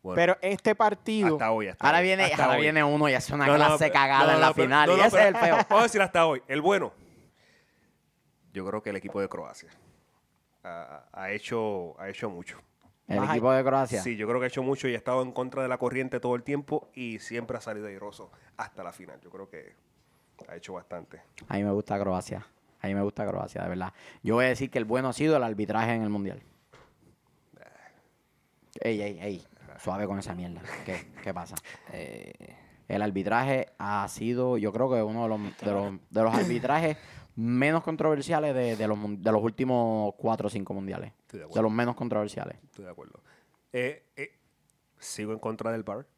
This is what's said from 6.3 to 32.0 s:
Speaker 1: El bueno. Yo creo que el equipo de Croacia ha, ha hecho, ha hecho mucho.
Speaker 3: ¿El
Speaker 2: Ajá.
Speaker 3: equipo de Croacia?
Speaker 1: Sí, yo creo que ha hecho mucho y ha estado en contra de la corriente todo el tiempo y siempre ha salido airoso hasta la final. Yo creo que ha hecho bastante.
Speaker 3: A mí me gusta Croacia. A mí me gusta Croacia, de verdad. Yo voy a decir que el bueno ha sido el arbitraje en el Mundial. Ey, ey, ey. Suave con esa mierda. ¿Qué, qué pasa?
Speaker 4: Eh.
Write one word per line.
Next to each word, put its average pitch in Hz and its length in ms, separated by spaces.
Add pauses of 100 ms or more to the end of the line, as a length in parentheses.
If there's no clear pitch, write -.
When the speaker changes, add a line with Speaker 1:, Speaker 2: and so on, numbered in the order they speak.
Speaker 1:
El 143 140
bueno. 170 320 (1600)
Yo 95 140
creo 104 160
que 107 80
el 98 40
equipo 98 240
de 98 80
Croacia - 420 (920)
ha, 78 480
ha 95 200
hecho, 107 680
ha 95 100
hecho 107 200
mucho. 87 300 (480)
Speaker 3:
¿El - 120
Speaker 2:
Ajá. 151 140
Speaker 3:
equipo 123 180
de 131 120
Croacia? 131 380
Speaker 1:
Sí, 117 140
yo 104 120
creo 123 120
que 127 60
ha - 20
hecho 127 160
mucho 135 240
y 123 60
ha 117 40
estado 127 260
en 127 80
contra 127 320
de 127 40
la 127 100
corriente 127 420
todo 123 160
el 120 80
tiempo 143 500
y 113 260
siempre 117 380
ha 107 40
salido 104 260
airoso 98 440 (260)
hasta 98 260
la 87 80
final. 80 300
Yo 87 100
creo 95 180
que 76 240 (720)
ha 82 80
hecho 92 180
bastante. - 480 (280)
Speaker 3:
A 101 80
mí 101 60
me 101 80
gusta 101 280
Croacia. 98 460 (360)
A 95 60
mí 98 60
me 101 80
gusta 104 260
Croacia, - 360
de 87 60
verdad. 92 220 (320)
Yo 110 120
voy 127 100
a 127 40
decir 127 200
que - 80
el 113 80
bueno 127 240
ha 117 40
sido 156 220
el 127 80
arbitraje 110 500
en 113 100
el 104 60
Mundial. 101 320 (2500)
Ey, 110 220
ey, 101 180
ey. 95 280 (300)
Suave 98 300
con 98 120
esa 95 140
mierda. 87 280 (240)
¿Qué, 87 200 (160)
qué 98 120
pasa? 87 220 (360)
Speaker 4:
Eh. 62 420 (540)